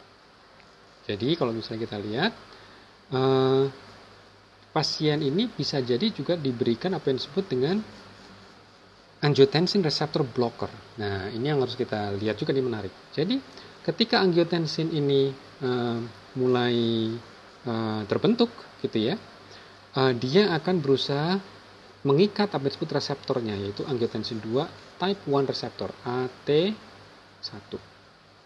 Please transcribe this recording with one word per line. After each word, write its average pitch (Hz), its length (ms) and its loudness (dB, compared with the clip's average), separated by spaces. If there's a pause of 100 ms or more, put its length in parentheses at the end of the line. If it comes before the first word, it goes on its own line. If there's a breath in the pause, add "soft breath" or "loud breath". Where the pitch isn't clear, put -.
(1000)
Jadi, 110 340 -2
kalau 139 160 0
misalnya 113 380 -6
kita 107 100 -8
lihat, 110 340 -2 (760 loud breath)
eh, 131 540 4 (1040)
pasien 151 540 0
ini 175 260 0
bisa 143 300 -2
jadi 123 320 0
juga 170 240 -2
diberikan 131 580 0
apa 151 160 -2
yang 131 80 0
disebut - 300 -4
dengan 143 320 0 (1400)
angiotensin 147 560 4
receptor 156 420 0
blocker. 117 480 -2 (300)
Nah, 101 320 -4
ini 120 180 -2
yang 139 140 2
harus 123 100 -4
kita 104 400 -2
lihat 104 240 -2
juga, 151 140 -2
ini 135 100 0
menarik. 107 300 -4 (240)
Jadi, 202 240 0 (420 loud breath)
ketika - 380 0
angiotensin 165 720 2
ini, 139 400 2 (320)
eh, 120 340 0 (380)
mulai, 123 400 2 (880)
eh, 113 420 -2
terbentuk, 220 460 2 (320)
gitu 202 180 -2
ya, 127 160 0 (800 loud breath)
eh, 131 180 4
dia 156 400 4
akan 180 240 0
berusaha 143 560 2 (720)
mengikat 196 480 4
apa 139 100 -2
yang 139 60 0
disebut - 260 -4
reseptornya, 127 640 -2
yaitu 101 240 -4
angiotensin 113 560 -2
dua 120 320 -2 (260)
type - 300 -4
one 139 180 2
receptor, 117 460 -4 (160)
A 123 240 -2 (160)
T 156 240 4 (720)
satu. - 340 -12 (680)